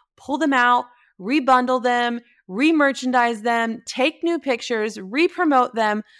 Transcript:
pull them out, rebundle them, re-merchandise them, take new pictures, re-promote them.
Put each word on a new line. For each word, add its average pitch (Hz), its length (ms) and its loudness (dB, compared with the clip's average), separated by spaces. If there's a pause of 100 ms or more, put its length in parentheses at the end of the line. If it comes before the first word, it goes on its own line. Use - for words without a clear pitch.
(160)
pull 285 220 -6
them 277 160 0
out, 247 320 2 (340)
rebundle 254 600 0
them, 240 380 0 (280)
re-merchandise 254 960 0
them, 233 440 -2
take 294 380 -4
new 339 160 -2
pictures, 226 600 -4
re-promote 269 760 0
them. 214 260 0 (180)